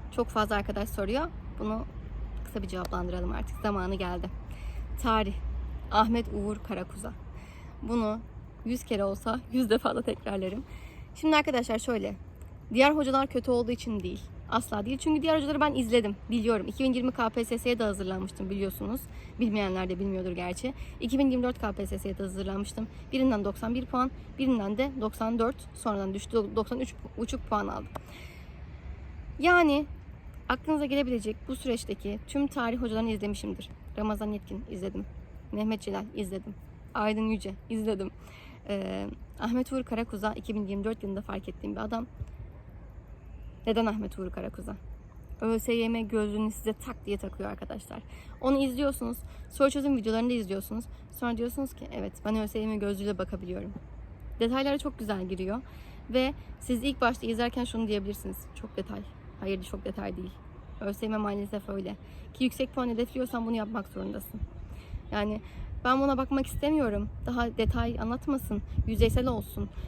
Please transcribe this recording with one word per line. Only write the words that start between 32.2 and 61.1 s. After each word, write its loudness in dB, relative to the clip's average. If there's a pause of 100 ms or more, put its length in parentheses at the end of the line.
tüm 2
tarih 0
hocalarını 2
izlemişimdir. -2 (280)
Ramazan 0
Yetkin -6
izledim. -4 (460)
Mehmet 0
Celal -2 (100)
izledim. -6 (380)
Aydın 2
Yüce 0 (160)
izledim. 0 (580)
Ee, -2 (320)
Ahmet 0
Uğur 0
Karakuza -2
iki -4
bin 0
yirmi -2
dört -2
yılında -2
fark -6
ettiğim -6
bir -4
adam. -2 (1600)
Neden 4
Ahmet -2
Uğur -4
Karakuza? -6 (640)
Ö 4
S 2
Y 4
M 2
gözlüğünü 2
size -2
tak -10
diye 0
takıyor -6
arkadaşlar. -8 (420)
Onu 6
izliyorsunuz. 2 (320)
Soru 6
çözüm 4
videolarını 2
da 4
izliyorsunuz. -2 (260)
Sonra 0
diyorsunuz -2
ki, -12
"Evet, -4 (120)
ben 2
Ö 2
S -4
Y 0
M 0
gözlüğüyle 0
bakabiliyorum." -4 (680)
Detaylara 4
çok -4
güzel -2
giriyor. -2 (480)
Ve 4 (260)
siz 0
ilk 0
başta 4
izlerken 0
şunu 0
diyebilirsiniz. -2 (180)
"Çok -8
detay." -6 (380)
Hayır, -2
çok -6
detay -4
değil. -6 (500)
Ö -2
S -4
Y 0
M 0